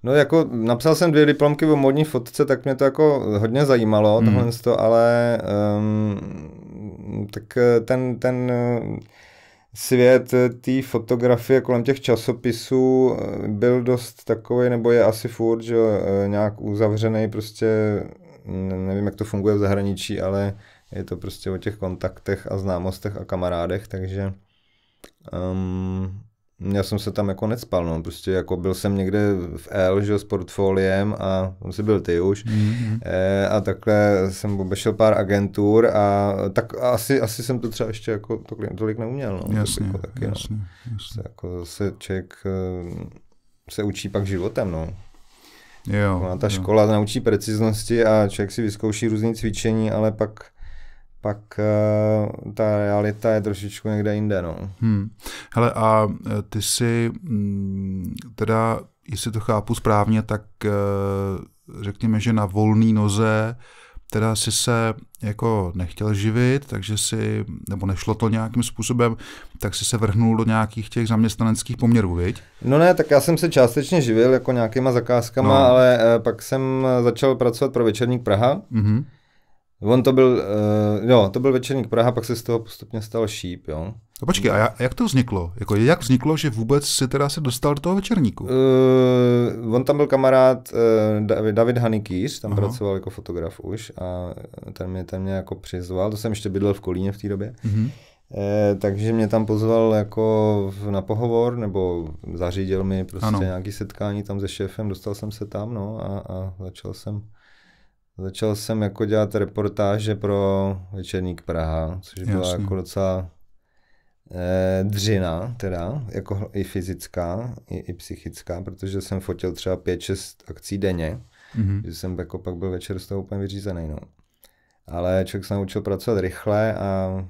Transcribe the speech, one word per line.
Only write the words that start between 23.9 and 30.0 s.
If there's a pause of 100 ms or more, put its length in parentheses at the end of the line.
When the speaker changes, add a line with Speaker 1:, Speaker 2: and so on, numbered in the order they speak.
Speaker 1:
ehm, (500)
já
jsem
se
tam
jako
necpal,
no,
prostě
jako
byl
jsem
někde (240)
v
L,